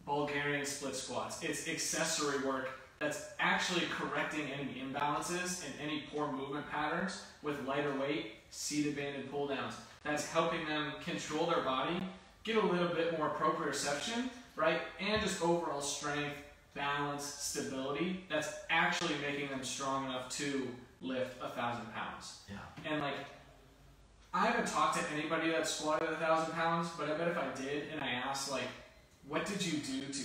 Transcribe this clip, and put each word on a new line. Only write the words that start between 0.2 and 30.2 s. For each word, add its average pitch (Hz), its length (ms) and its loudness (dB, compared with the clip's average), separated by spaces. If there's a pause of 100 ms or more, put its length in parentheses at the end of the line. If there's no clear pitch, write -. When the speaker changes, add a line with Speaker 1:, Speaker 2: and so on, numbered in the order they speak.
Speaker 1:
split 131 300 -4
squats. - 460 -4
It's 156 260 -2
accessory 143 760 0
work 131 240 0 (300)
that's - 260 -2 (140)
actually 180 500 4
correcting 147 600 -2
any 131 300 -4
imbalances 156 840 0
and 131 160 -6
any 151 220 -2 (100)
poor 147 180 0
movement 139 380 -4
patterns 156 540 0 (180)
with 139 240 -2
lighter 143 320 2
weight, 143 360 0 (160)
seated 147 460 0
banded 139 360 -4
pull 143 160 0
downs. 120 280 -2 (280)
That's 147 240 0
helping 170 400 2
them 151 260 0 (100)
control 165 440 0
their - 140 4
body, 160 400 2 (420)
get 226 140 4
a 196 80 6
little 175 240 4
bit 160 280 2
more 151 120 2
proprioception, 160 1000 2 (260)
right? 160 260 4 (180)
And 208 220 2
just 190 200 0
overall 160 400 2
strength, 143 540 -2 (380)
balance, 143 500 0
stability. 143 1080 -2
That's - 200 2 (200)
actually 170 520 4
making 143 280 -2
them 131 140 -2
strong 135 420 0
enough 127 320 -4
to 135 300 0 (340)
lift 127 420 0
a - 60 -4
thousand 113 440 -2
pounds. - 460 -8 (100)
Speaker 2:
Yeah. 170 420 -6
Speaker 1:
And, 151 100 2
like, 139 120 0 (1200)
I - 140 6
haven't - 200 4
talked - 300 4
to 170 60 2 (100)
anybody 160 380 2
that 160 160 2
squatted 151 420 2
a 160 60 0
thousand 160 380 4
pounds, 170 440 2
but 151 120 -2
I 156 80 0
bet 170 100 2
if 170 100 2
I 131 180 0
did 139 380 -2
and 147 100 -4
I 127 60 -2
asked, 127 420 -2
like, 123 160 0 (600)
"What 160 180 0
did 190 180 -2
you 160 160 0
do 131 320 -4
to 127 140 -4